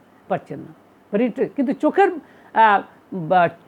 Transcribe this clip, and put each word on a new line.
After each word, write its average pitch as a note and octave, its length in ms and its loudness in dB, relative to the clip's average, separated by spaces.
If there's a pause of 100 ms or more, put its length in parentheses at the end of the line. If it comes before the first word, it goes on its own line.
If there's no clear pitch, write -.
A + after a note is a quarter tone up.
(280)
পাচ্ছেন D#3+ 320 -8
না। D3 280 -20 (240)
Very A3+ 180 0
inter-, A3 260 -4
কিন্তু C#4 160 -2
চোখের, D4+ 360 2 (460)
আহ, G#3 280 4 (300)
বা, F3+ 360 0 (200)